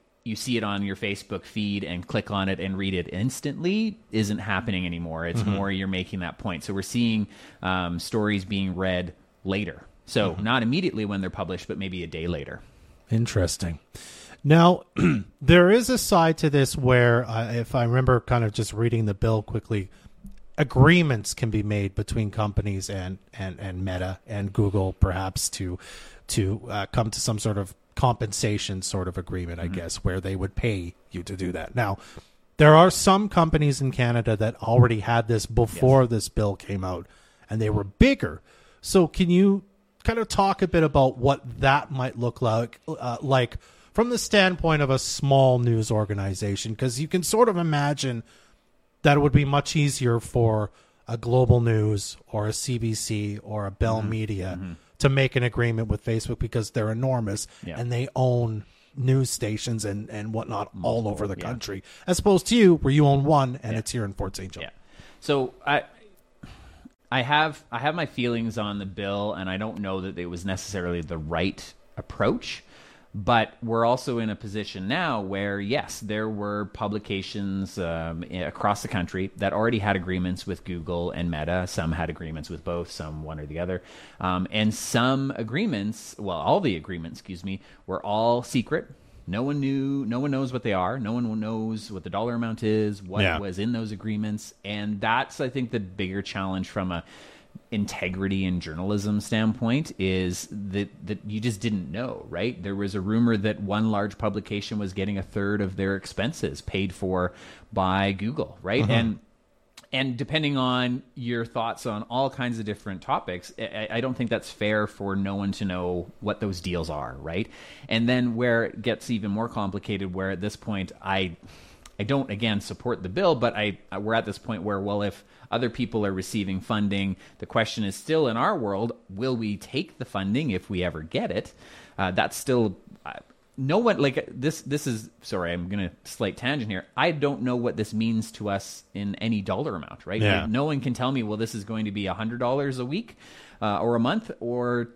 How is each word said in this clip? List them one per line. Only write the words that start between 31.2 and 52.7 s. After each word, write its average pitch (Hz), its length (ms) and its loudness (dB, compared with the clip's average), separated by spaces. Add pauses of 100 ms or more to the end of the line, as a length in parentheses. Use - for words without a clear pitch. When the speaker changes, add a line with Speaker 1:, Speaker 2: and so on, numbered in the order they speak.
Speaker 2:
to 98 120 -8
do 90 180 -4
that. 85 200 -8
Now, 107 240 0 (600)
there 151 180 12
are 175 160 12
some 196 360 4
companies 156 540 4
in 131 100 0
Canada 120 460 2
that 110 240 0
already 117 380 6
had 117 280 2
this 110 200 2
before 120 560 6
Speaker 1:
Yes. 120 80 2
Speaker 2:
this 110 180 0
bill 104 260 0
came 98 280 -4
out, 90 240 -6 (420)
and 110 120 -2
they 107 100 2
were 107 140 2
bigger. 226 560 4 (400)
So 180 260 6
can 180 240 2
you 196 320 6 (400)
kind 226 160 0
of 220 80 -2
talk 196 340 4
a 185 60 2
bit 165 160 4
about 139 340 4
what 123 440 0
that 135 300 4
might 127 280 -4
look 120 220 -2
like, 117 460 0
uh, 123 340 -6
like 131 360 2 (360)
from 233 160 2
the 240 80 0
standpoint 175 640 4
of 135 80 0
a 131 80 4
small 135 600 6
news 117 300 4
organization? 101 840 0
'Cause 127 240 -2
you 156 80 -2
can 185 160 0
sort 226 260 2
of 185 80 -2
imagine 143 640 0 (840)
that 147 140 6
it - 20 6
would 143 120 4
be 143 140 6
much 139 300 2
easier 131 440 2
for 110 500 2 (380)
a 110 100 -4
Global 120 420 6
News 107 580 2 (140)
or 104 160 -2
a 110 60 -2
C 127 240 -4